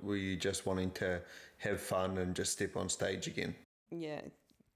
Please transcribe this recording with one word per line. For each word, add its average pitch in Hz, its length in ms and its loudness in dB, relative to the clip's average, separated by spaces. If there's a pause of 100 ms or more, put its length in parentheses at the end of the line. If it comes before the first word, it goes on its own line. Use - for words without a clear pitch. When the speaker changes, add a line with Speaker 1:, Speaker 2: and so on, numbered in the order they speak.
Speaker 1:
were 101 160 2
you 95 180 2
just 95 300 0
wanting 92 260 2
to 90 300 0 (360)
have 101 240 0
fun 95 380 2
and 90 160 2
just 92 180 2
step - 240 0
on 92 120 0
stage 95 380 0
again? - 280 -2 (340)
Speaker 2:
Yeah, 160 320 -6 (540)